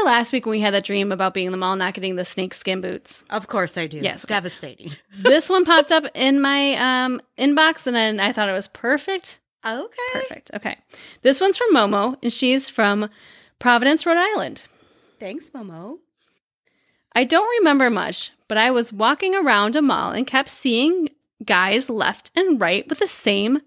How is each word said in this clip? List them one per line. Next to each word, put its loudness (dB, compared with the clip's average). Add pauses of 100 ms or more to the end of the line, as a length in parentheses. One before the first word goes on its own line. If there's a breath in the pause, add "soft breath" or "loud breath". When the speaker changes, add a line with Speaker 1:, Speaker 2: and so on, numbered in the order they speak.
Speaker 1:
last 2
week -2
when -2
we 0
had 2
that 0
dream -2
about -2
being -2
in -4
the -6
mall, -2
not -2
getting -6
the -4
snake -6
skin -4
boots? -10
Speaker 2:
Of -6
course -4
I -4
do. -14
Speaker 1:
Yes, -6
okay. -8
Speaker 2:
Devastating. -8 (160)
<laughs> -20
Speaker 1:
This 4
one 4
popped 4
up 4 (100)
in 2
my, 0 (280)
um, -4 (160)
inbox, 2
and 0
then 0
I 0
thought 0
it -2
was -6
perfect. -4 (280)
Speaker 2:
Okay. -8 (180)
Speaker 1:
Perfect. -10
Okay. -10 (420 loud breath)
This 4
one's 2
from 4
Momo, 2
and -2
she's 0
from 0 (480 soft breath)
Providence, 2
Rhode 2
Island. -2 (580)
Speaker 2:
Thanks, -12
Momo. -14 (1120)
Speaker 1:
"I 2
don't 2
remember 4
much, -4 (160)
but -4
I 4
was 0
walking 2
around 2
a 4
mall 0
and -4
kept -2
seeing 0 (340)
guys 2
left -4
and 2
right 0
with -4
the 2
same 0